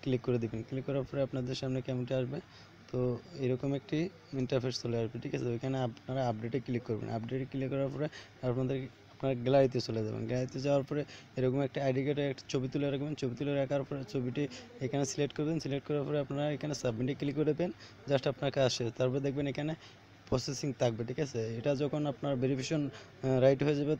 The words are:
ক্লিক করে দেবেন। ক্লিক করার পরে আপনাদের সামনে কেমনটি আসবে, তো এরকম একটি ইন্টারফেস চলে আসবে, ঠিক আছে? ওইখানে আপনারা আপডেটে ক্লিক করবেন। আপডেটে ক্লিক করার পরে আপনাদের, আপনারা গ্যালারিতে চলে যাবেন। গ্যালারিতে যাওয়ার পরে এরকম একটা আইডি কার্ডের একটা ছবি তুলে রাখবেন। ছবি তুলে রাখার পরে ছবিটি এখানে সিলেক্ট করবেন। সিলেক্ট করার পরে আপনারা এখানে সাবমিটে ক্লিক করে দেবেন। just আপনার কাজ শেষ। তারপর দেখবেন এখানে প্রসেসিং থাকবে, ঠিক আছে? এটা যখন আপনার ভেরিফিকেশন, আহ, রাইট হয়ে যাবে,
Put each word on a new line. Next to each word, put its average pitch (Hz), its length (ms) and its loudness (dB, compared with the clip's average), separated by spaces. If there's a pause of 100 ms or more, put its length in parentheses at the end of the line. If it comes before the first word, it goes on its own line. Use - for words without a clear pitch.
ক্লিক 127 200 0
করে 123 160 2
দেবেন। 113 260 -2
ক্লিক 131 220 -6
করার 139 180 0
পরে 139 180 -2
আপনাদের 127 340 -2
সামনে 131 260 -2
কেমনটি 127 320 -2
আসবে, 131 260 0 (520)
তো 123 260 0 (220)
এরকম 131 340 0
একটি 156 360 0 (240)
ইন্টারফেস 127 480 0
চলে 117 160 0
আসবে, 113 220 -2
ঠিক 143 160 -4
আছে? 127 100 -2
ওইখানে 127 380 0
আপনারা 127 440 -2
আপডেটে 117 320 -2
ক্লিক 120 240 -2
করবেন। 110 260 -4
আপডেটে 117 360 -2
ক্লিক 131 240 -4
করার 139 240 0
পরে 139 120 -2 (360)
আপনাদের, 131 460 0 (240)
আপনারা 135 220 0
গ্যালারিতে 127 480 6
চলে 113 240 0
যাবেন। 110 220 -4
গ্যালারিতে 127 320 -2
যাওয়ার 139 240 4
পরে 143 220 -4 (300)
এরকম 131 260 2
একটা 139 240 -2
আইডি 131 200 2
কার্ডের 143 260 2
একটা - 180 -8
ছবি 131 180 0
তুলে 143 240 0
রাখবেন। 143 240 -2
ছবি 120 200 -2
তুলে 143 200 0
রাখার 139 280 0
পরে 139 200 -6
ছবিটি 131 440 -2 (340)
এখানে 139 240 0
সিলেক্ট - 320 0
করবেন। 156 220 2
সিলেক্ট 139 280 -4
করার 147 160 0
পরে 147 160 0
আপনারা 143 320 0
এখানে 147 220 -2
সাবমিটে 127 400 0
ক্লিক 143 220 -2
করে 147 100 2
দেবেন। 156 260 2 (380)
just 139 200 4
আপনার 135 220 -2
কাজ 131 200 4
শেষ। 117 260 0
তারপর 131 220 2
দেখবেন 143 280 0
এখানে 151 280 -2 (540)
প্রসেসিং 127 500 0
থাকবে, 117 260 2
ঠিক 123 140 -4
আছে? 113 380 -2
এটা 143 180 2
যখন 147 300 0
আপনার 143 300 -2
ভেরিফিকেশন, 131 540 2
আহ, - 500 0
রাইট 135 240 8
হয়ে 147 120 4
যাবে, 147 240 2